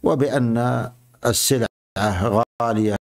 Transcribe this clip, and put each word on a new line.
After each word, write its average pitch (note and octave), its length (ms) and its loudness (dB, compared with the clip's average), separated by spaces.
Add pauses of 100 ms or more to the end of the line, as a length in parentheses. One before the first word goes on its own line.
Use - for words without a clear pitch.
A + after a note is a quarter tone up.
وبأن B2 840 0 (360)
السلعة G#2+ 1160 0 (180)
غالية A2 420 0